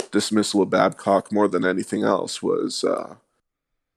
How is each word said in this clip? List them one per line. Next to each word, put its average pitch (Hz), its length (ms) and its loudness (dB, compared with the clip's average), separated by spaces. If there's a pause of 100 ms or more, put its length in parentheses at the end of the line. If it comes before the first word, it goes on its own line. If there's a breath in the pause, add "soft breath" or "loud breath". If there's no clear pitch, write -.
(100)
dismissal 104 520 2
of - 80 -2
Babcock 95 600 2
more 104 160 4
than 92 160 -2
anything 92 400 -2
else 98 380 -2
was, 92 420 -2
uh, - 300 -4 (840)